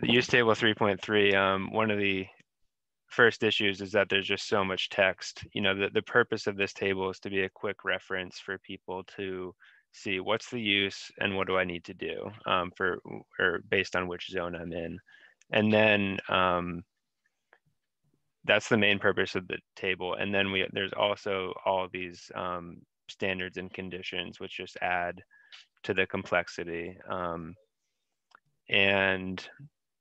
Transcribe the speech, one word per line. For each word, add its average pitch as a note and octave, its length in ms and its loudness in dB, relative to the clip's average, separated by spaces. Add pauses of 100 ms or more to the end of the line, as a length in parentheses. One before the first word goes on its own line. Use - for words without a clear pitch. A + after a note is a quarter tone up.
use A#2+ 240 4
table A#2 260 6
three G#2+ 200 2
point G2+ 280 2
three, G#2 320 4
um, F#2+ 380 2
one G#2+ 200 2
of G#2 80 0
the F#2+ 260 0 (840)
first A#2 340 6
issues G2+ 380 2
is F#2+ 100 -8
that G2 180 4
there's G2 180 2
just G2+ 220 -2
so G2+ 160 2
much F#2+ 240 -4
text. - 640 0
You G#2+ 80 -2
know, G2 140 2
the, G2 180 0
the G#2+ 80 2
purpose A2+ 460 0
of G2+ 100 -4
this G2 160 -2
table F#2+ 360 -2
is F#2 100 -10
to G2+ 100 -10
be G2 140 0
a F#2+ 60 -2
quick - 360 -8
reference F#2 540 -4
for F#2+ 180 -8
people F#2+ 460 -10 (120)
to F#2 380 -8 (400)
see F#2+ 260 -4
what's G#2 300 -2
the B2 100 -6
use G2+ 600 0
and G2 180 0
what F#2+ 100 0
do F#2+ 80 0
I F#2 80 4
need F2 220 -4
to F#2+ 80 -12
do, E2+ 360 -8 (180)
um, F2+ 280 0
for, F#2 220 0 (420)
or F#2 200 2 (100)
based G2 260 0
on F2+ 120 0
which F2 240 -8
zone F2 240 -4
I'm E2+ 180 -8
in. E2+ 240 -8 (540)
And G#2+ 200 4
then, G#2 460 4 (100)
um, F2 560 2 (1600)
that's G#2 220 4
the A#2 100 4
main G2+ 200 6
purpose F#2+ 380 0
of F#2 120 -4
the - 120 -6 (160)
table. F#2 400 -2
And G2+ 180 -2
then G2 180 2
we, F#2+ 220 0
there's G2 240 -4
also G2 560 -2 (100)
all F#2 300 0
these, F2+ 420 -10
um, F2+ 460 -8 (260)
standards F#2 500 -4
and F#2 140 -8
conditions, F2+ 680 -8
which F#2+ 180 -12
just - 240 -12
add F2 400 -4 (640)
to G#2 100 -2
the F#2 140 2
complexity. F2 920 -2 (100)
Um, E2+ 460 -4 (1160)
and F#2+ 800 2 (540)